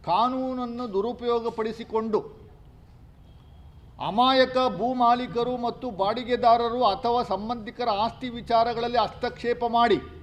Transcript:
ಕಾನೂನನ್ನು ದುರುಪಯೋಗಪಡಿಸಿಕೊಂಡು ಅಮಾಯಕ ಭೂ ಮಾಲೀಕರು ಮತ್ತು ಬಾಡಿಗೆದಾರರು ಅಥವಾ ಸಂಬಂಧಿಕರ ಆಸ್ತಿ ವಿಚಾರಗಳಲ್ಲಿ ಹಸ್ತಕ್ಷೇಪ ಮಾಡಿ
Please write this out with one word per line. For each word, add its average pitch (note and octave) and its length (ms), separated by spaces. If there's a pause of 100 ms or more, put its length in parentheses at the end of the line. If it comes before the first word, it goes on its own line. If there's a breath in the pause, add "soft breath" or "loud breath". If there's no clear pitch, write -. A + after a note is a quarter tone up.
ಕಾನೂನನ್ನು B3 880
ದುರುಪಯೋಗಪಡಿಸಿಕೊಂಡು A3+ 1300 (1900)
ಅಮಾಯಕ B3+ 500 (200)
ಭೂ A#3+ 180
ಮಾಲೀಕರು B3 640
ಮತ್ತು A#3+ 340
ಬಾಡಿಗೆದಾರರು A#3+ 960
ಅಥವಾ A#3 380
ಸಂಬಂಧಿಕರ A3+ 680
ಆಸ್ತಿ A3 400
ವಿಚಾರಗಳಲ್ಲಿ A#3 720
ಹಸ್ತಕ್ಷೇಪ A#3+ 680
ಮಾಡಿ A#3 280 (260)